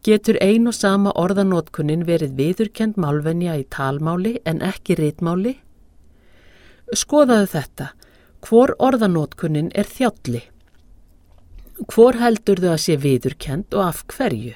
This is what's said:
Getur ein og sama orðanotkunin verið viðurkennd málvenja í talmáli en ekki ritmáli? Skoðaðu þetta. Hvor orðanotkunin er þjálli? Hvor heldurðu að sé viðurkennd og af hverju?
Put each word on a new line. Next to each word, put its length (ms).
Getur 400
ein 240
og 80
sama 400
orðanotkunin 880
verið 320
viðurkennd 640
málvenja 560
í 60
talmáli 640
en 160
ekki 380
ritmáli? 560
Skoðaðu 640
þetta. 320
Hvor 300
orðanotkunin 880
er 160
þjálli? 540
Hvor 320
heldurðu 540
að 100
sé 160
viðurkennd 720
og 140
af 260
hverju? 440